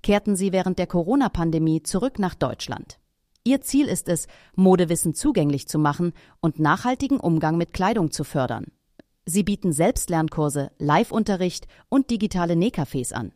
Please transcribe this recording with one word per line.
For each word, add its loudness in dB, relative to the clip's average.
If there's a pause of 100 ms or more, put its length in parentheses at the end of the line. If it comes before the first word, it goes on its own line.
kehrten 2
sie -2
während 0
der -2
Corona-Pandemie 0
zurück -4
nach -2
Deutschland. -8 (460)
Ihr 2
Ziel 0
ist -4
es, -2 (280)
Modewissen 4
zugänglich 0
zu -2
machen 0 (300)
und -2
nachhaltigen 0
Umgang 2
mit -2
Kleidung 0
zu -6
fördern. -4 (600)
Sie 0
bieten -2
Selbstlernkurse, 0
Live-Unterricht 0 (200)
und 0
digitale 0
Nähcafés -2
an. -8